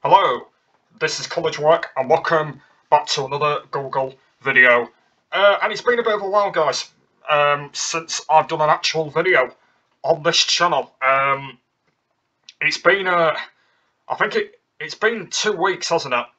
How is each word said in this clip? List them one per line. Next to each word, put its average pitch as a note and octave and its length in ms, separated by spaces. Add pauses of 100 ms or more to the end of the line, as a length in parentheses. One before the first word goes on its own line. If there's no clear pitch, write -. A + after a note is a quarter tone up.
Hello, D#3 420 (520)
this D3+ 220
is C#3 60
College D#3+ 300
Work, D#3 380
and C3 140
welcome D#3 500 (300)
back D3 160
to - 180
another C#3+ 380 (100)
Google C3+ 420 (280)
video. B2 480 (420)
Uh, G3 320
and G#3+ 80
it's G3+ 100
been A#3+ 160
a A#3 60
bit A3 100
of G3+ 80
a G3 80
while, G3+ 220
guys, D3 400 (380)
um, D3 420
since - 480 (100)
I've D#3 200
done D#3+ 100
an D3+ 100
actual D#3 400
video D#3+ 460 (480)
on D#3 180
this E3 220
channel. D#3 580
Um, C3+ 560 (1040)
it's D3+ 180
been, F#3 300
uh, E3+ 260 (760)
I - 60
think G#3+ 200
it, G#3 240 (180)
it's D3+ 160
been G#3+ 360
two - 240
weeks, F3+ 340
hasn't D3+ 260
it? A#2+ 120 (140)